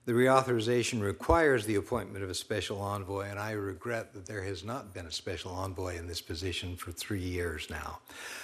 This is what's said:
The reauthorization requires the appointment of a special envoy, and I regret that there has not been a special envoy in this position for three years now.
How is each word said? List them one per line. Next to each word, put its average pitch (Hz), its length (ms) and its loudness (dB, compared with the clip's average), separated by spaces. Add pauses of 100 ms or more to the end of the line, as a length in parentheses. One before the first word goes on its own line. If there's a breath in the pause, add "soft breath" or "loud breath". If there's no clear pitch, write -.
The 123 80 2
reauthorization 123 880 6
requires 131 640 4
the 107 100 2
appointment 101 480 -2
of 95 60 -4
a 90 60 -4
special 104 440 -2
envoy, 98 440 -2
and 101 160 -6
I 107 140 -4
regret 104 600 -4
that 95 140 -14
there 104 160 -6
has 92 200 -4
not 107 300 -8
been 87 140 -10
a 82 40 -10
special 92 400 -6
envoy 92 460 -4
in 82 100 -8
this 85 140 -6
position 90 560 -4
for - 140 -8
three 95 320 -4
years 87 480 -2
now. - 280 -8 (440 loud breath)